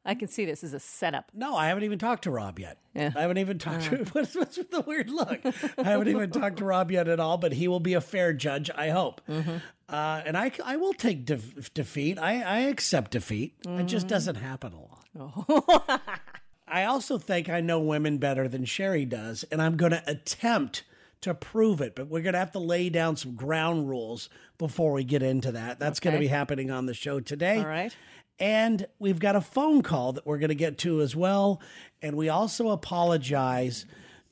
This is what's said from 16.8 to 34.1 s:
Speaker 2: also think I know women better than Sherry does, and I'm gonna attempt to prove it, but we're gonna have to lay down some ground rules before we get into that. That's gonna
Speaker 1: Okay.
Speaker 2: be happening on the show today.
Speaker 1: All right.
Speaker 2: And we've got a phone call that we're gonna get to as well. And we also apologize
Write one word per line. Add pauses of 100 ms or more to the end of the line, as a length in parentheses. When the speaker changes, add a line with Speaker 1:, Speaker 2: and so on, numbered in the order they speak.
Speaker 2:
also
think
I
know
women
better
than
Sherry
does,
and
I'm
gonna
attempt (380)
to
prove
it,
but
we're
gonna
have
to
lay
down
some
ground
rules (300)
before
we
get
into
that.
That's
gonna
Speaker 1:
Okay.
Speaker 2:
be
happening
on
the
show
today.
Speaker 1:
All
right. (460)
Speaker 2:
And (140)
we've
got
a
phone
call
that
we're
gonna
get
to
as
well. (420)
And
we
also
apologize (480)